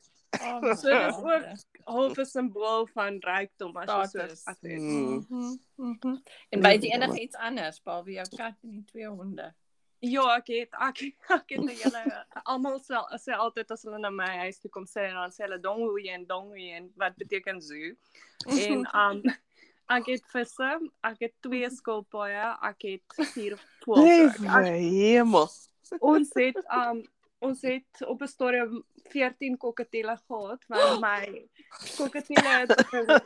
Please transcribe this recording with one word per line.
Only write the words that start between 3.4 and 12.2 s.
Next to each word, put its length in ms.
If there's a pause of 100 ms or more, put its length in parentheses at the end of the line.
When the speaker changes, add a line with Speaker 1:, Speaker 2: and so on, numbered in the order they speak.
Speaker 2:
as 120
jy 160
so 140
'n 160
Speaker 1:
Status. 80
Speaker 2:
kat 180
het. 200
Speaker 3:
Mm. 480
Speaker 1:
Mhm, 260 (200)
mhm. 420 (320)
En 100
Speaker 3:
Nee, 20
Speaker 1:
weet 220
jy 60
Speaker 3:
nee, 40
Speaker 1:
enige 140
Speaker 3:
maar 120
Speaker 1:
iets 160
anders, 460
behalwe 300
jou 160 (100)
kat 260
en 80
die 140
twee 220
honde? 460 (480)
Speaker 2:
Ja, 360
ek 100
het, 220 (100)
ek, 180 (220)
<laughs> 100
ek 200
het 100
'n 80
hele, 580 (200)